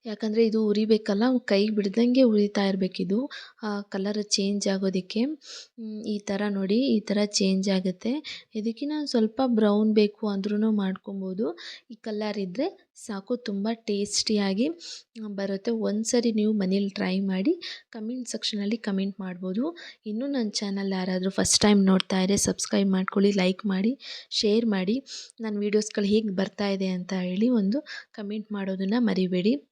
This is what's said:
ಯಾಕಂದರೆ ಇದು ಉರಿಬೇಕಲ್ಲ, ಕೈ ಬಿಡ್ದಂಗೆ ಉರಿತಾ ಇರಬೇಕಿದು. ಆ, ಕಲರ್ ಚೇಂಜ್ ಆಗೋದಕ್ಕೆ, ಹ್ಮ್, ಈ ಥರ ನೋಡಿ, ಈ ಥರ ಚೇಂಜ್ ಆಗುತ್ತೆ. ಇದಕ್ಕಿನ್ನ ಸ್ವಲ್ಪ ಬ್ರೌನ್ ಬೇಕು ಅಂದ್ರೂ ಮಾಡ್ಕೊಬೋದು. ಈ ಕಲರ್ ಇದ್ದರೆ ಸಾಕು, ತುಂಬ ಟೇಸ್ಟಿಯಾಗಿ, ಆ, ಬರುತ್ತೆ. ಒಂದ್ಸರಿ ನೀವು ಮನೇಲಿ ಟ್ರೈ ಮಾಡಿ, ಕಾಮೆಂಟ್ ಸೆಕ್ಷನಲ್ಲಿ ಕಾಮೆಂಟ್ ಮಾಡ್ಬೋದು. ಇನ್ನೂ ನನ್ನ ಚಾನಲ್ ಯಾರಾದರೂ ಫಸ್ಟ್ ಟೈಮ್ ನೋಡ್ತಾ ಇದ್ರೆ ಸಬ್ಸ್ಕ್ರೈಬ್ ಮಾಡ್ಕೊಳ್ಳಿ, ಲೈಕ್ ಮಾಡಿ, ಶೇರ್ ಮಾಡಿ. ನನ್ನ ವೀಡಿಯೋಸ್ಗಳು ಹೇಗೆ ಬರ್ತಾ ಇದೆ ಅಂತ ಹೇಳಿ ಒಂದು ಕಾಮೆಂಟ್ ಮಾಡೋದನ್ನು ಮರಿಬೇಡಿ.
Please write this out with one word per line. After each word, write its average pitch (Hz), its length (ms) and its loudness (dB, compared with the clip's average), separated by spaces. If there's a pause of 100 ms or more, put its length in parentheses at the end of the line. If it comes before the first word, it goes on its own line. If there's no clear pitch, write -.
ಯಾಕಂದರೆ 220 400 2
ಇದು 220 220 2
ಉರಿಬೇಕಲ್ಲ, 214 560 2 (220)
ಕೈ 208 240 4
ಬಿಡ್ದಂಗೆ 226 540 4
ಉರಿತಾ 208 420 4
ಇರಬೇಕಿದು. 190 640 -2 (340)
ಆ, 208 180 -6
ಕಲರ್ 202 420 -4
ಚೇಂಜ್ 202 440 0
ಆಗೋದಕ್ಕೆ, 190 540 0
ಹ್ಮ್, 226 840 -8
ಈ 208 140 -4
ಥರ 202 300 -4
ನೋಡಿ, 196 280 0 (100)
ಈ 226 120 2
ಥರ 202 260 -2
ಚೇಂಜ್ 190 440 2
ಆಗುತ್ತೆ. 190 420 -2 (440)
ಇದಕ್ಕಿನ್ನ 226 380 -4 (120)
ಸ್ವಲ್ಪ 220 400 0
ಬ್ರೌನ್ 214 480 4
ಬೇಕು 208 340 2
ಅಂದ್ರೂ 208 440 0
ಮಾಡ್ಕೊಬೋದು. 190 760 -4 (460)
ಈ - 40 -16
ಕಲರ್ 214 420 -6
ಇದ್ದರೆ 202 300 -2 (280)
ಸಾಕು, 214 420 -6
ತುಂಬ 202 360 -4
ಟೇಸ್ಟಿಯಾಗಿ, 208 920 0
ಆ, - 600 -10
ಬರುತ್ತೆ. 196 440 -4
ಒಂದ್ಸರಿ 226 600 0
ನೀವು 214 220 2
ಮನೇಲಿ 196 360 2
ಟ್ರೈ 190 300 -2
ಮಾಡಿ, 196 340 0 (360)
ಕಾಮೆಂಟ್ 233 400 -8
ಸೆಕ್ಷನಲ್ಲಿ 214 480 -2
ಕಾಮೆಂಟ್ 196 420 -2
ಮಾಡ್ಬೋದು. 185 560 -4 (300)
ಇನ್ನೂ 220 220 -4
ನನ್ನ 247 220 -2
ಚಾನಲ್ 196 440 -4
ಯಾರಾದರೂ 185 360 -2
ಫಸ್ಟ್ - 320 2
ಟೈಮ್ 208 240 8
ನೋಡ್ತಾ 190 360 4
ಇದ್ರೆ 196 160 2
ಸಬ್ಸ್ಕ್ರೈಬ್ 196 520 0
ಮಾಡ್ಕೊಳ್ಳಿ, 190 420 2
ಲೈಕ್ 185 340 0
ಮಾಡಿ, 196 280 0 (360)
ಶೇರ್ 226 360 2
ಮಾಡಿ. 202 320 2 (440)
ನನ್ನ 214 160 -4
ವೀಡಿಯೋಸ್ಗಳು 208 480 0
ಹೇಗೆ 214 240 2
ಬರ್ತಾ 196 380 -2
ಇದೆ 196 200 0
ಅಂತ 185 260 -4
ಹೇಳಿ 185 360 0
ಒಂದು 220 300 2 (320)
ಕಾಮೆಂಟ್ 208 400 -10
ಮಾಡೋದನ್ನು 190 500 -2
ಮರಿಬೇಡಿ. 185 540 2 (160)